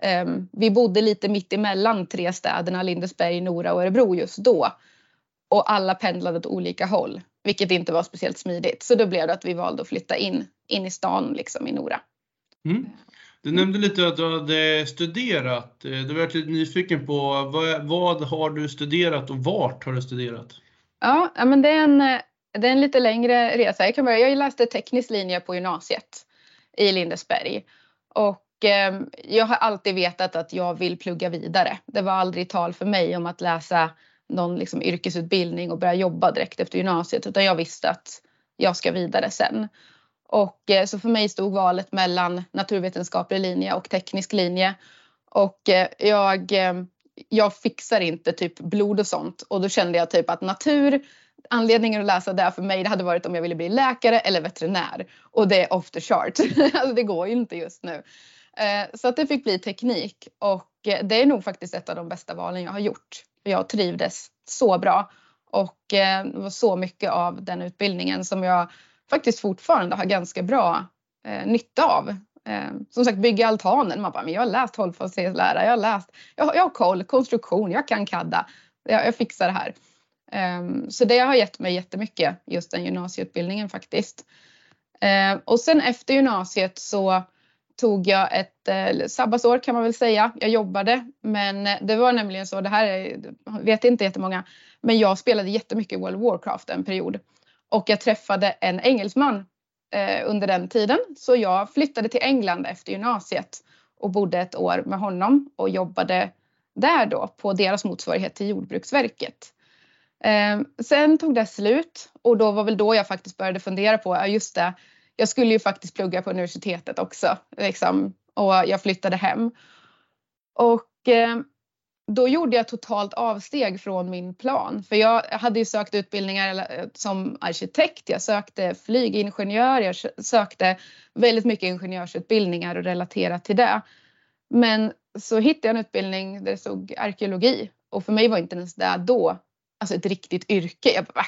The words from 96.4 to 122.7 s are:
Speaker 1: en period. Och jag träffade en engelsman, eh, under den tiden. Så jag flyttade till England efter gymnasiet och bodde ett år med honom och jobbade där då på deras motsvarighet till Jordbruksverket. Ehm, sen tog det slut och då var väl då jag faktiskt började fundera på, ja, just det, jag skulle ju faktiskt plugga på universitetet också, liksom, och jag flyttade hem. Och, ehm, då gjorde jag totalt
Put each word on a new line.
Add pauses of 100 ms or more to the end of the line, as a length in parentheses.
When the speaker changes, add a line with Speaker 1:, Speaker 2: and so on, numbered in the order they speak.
Speaker 1:
en
period. (500)
Och
jag
träffade
en
engelsman, (480)
eh,
under
den
tiden. (200)
Så
jag
flyttade
till
England
efter
gymnasiet (420)
och
bodde
ett
år
med
honom
och
jobbade (440)
där
då (100)
på
deras
motsvarighet
till
Jordbruksverket. (720)
Ehm, (180)
sen
tog
det
slut (120)
och
då
var
väl
då
jag
faktiskt
började
fundera
på,
ja,
just
det, (420)
jag
skulle
ju
faktiskt
plugga
på
universitetet
också, (200)
liksom, (200)
och
jag
flyttade
hem. (1040)
Och,
ehm, (680)
då
gjorde
jag
totalt